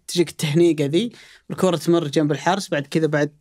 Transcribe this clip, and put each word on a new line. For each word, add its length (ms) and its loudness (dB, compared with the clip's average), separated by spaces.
تجيك 220 0
التهنيقة 560 2
ذي، 260 -2
الكورة 260 0
تمر 320 0
جنب 240 0
الحارس، 360 -2
بعد 180 -4
كذا 200 0
بعد 340 0